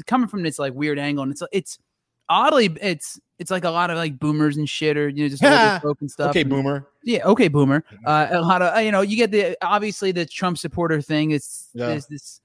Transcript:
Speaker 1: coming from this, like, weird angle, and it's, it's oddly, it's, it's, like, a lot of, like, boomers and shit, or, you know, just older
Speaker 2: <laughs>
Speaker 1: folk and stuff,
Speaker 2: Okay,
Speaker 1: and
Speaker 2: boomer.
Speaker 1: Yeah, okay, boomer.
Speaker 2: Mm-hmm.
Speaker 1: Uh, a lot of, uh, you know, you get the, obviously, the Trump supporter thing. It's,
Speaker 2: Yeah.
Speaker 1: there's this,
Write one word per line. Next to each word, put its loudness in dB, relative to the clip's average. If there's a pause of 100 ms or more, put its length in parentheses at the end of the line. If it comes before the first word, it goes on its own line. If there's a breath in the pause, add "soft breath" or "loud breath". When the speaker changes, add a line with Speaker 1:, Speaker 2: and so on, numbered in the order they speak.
Speaker 1:
coming 2
from -6
this, -4
like, -4
weird -2
angle, -2
and -2
it's, -8
it's -4 (520)
oddly, 4
it's, -6 (180)
it's, -8
like, -2
a 0
lot 0
of, -4
like, -4
boomers 2
and -2
shit, 0
or, 0
you -2
know, 0
just -6
older 6
Speaker 2:
<laughs> -14
Speaker 1:
folk -2
and -6
stuff, -2
Speaker 2:
Okay, 2
Speaker 1:
and 0
Speaker 2:
boomer. 0 (160)
Speaker 1:
Yeah, 0
okay, 2
boomer. 2
Speaker 2:
Mm-hmm. -12
Speaker 1:
Uh, 2
a 0
lot 2
of, 2
uh, 2
you 0
know, 2
you 0
get 2
the, 0
obviously, -2
the -2
Trump -4
supporter -2
thing. 0
It's, -6
Speaker 2:
Yeah. -6
Speaker 1:
there's -4
this, -18